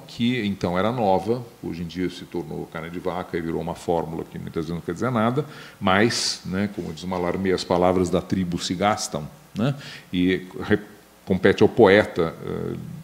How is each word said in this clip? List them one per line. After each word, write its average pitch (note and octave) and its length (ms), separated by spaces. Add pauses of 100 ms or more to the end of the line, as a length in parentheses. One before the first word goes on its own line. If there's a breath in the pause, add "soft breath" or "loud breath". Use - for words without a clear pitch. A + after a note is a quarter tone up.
que A#2+ 380
então F#2+ 320
era G#2 120
nova, A#2 540 (180)
hoje F2 200
em F2 40
dia F2 220
se - 160
tornou D#2+ 480
carne E2 160
de E2+ 100
vaca F2 380
e E2+ 60
virou E2 180
uma E2 140
fórmula E2 500
que - 140
muitas E2+ 260
vezes E2 100
não E2 60
quer F2 140
dizer A2+ 160
nada, B2 340 (340 loud breath)
mas, G2 680
né, F#2+ 280
como E2+ 200
diz D#2+ 100
Mallarmé, F#2 480
as F2 100
palavras F2+ 460
da F2 140
tribo F2 360
se - 160
gastam, E2+ 540 (260)
né, B2+ 200 (360 loud breath)
e F#2 360 (160)
re-, G#2 180 (460)
compete F#2+ 360
ao G#2 60
poeta, G2 720
eh, F2 340 (260)